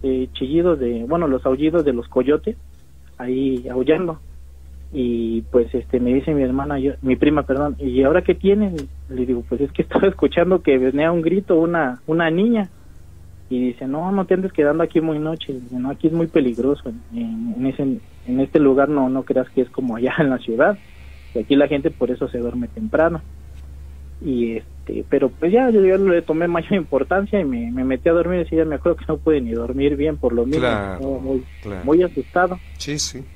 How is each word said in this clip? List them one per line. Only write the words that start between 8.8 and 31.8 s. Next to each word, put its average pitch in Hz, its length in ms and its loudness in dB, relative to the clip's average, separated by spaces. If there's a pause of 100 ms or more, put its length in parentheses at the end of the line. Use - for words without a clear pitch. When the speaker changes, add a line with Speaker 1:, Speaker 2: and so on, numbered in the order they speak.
Speaker 1:
Le 127 180 -4
digo, 120 220 -2
"Pues 120 120 -2
es 139 120 0
que - 100 -2
<laughs> - 0 -
estaba - 240 2
escuchando 175 560 2
que 135 160 4
venía 143 340 2
un 170 100 0
grito, 175 360 2
una, 160 480 0
una 165 240 0
niña". 202 400 2 (800)
Y 123 100 -2 (120)
dice, 131 140 -10
"No, 160 260 -2
no 190 140 0
te 190 80 2
andes 185 180 -2
quedando 156 320 2
aquí 156 160 2
muy 160 180 0
noche", 156 340 -6
dice, 127 240 -10
"No, 127 140 -2
aquí 143 160 -4
es 156 60 4
muy 165 160 0
peligroso, 131 600 0 (240)
en, 117 460 -6
en 135 80 -2
ese, - 160 -4
en 127 580 -4
este 135 200 2
lugar 139 280 4
no, 143 200 0
no 131 160 -4
creas 127 260 -2
que 131 120 0
es 120 80 -2
como 123 260 -4
allá 120 180 -2
<laughs> - 40 -2
en 147 120 2
la 127 80 -2
ciudad, 143 400 0 (560)
y 120 60 -2
aquí 139 160 0
la 143 120 4
gente 139 220 0
por 123 200 -2
eso 127 180 -4
se 123 100 -6
duerme 120 300 -4
temprano". 160 520 0 (1000)
Y 117 360 -2
este, - 520 -8
pero 139 200 2
pues 170 240 0
ya, 254 180 6
yo, 208 140 6
yo 190 140 6
no 196 140 4
le 170 100 4
tomé 165 260 0
mayor 170 260 -2
importancia 180 680 0
y 165 40 0
me, 117 260 -2
me 127 140 -2
metí 131 240 0
a 165 40 6
dormir. 175 280 2
Ese 165 160 -2
día 160 80 4
me 151 120 -2
acuerdo 165 220 0
que - 100 -14
no 156 100 0
pude 156 220 2
ni 113 120 -4
dormir 131 440 0
bien 151 200 0
por 123 160 0
lo 120 140 2
mismo, 139 140 0
Speaker 2:
Claro, 104 340 0
Speaker 1:
estaba 135 260 -4
muy, 131 240 -2 (160)
Speaker 2:
claro. 98 240 -8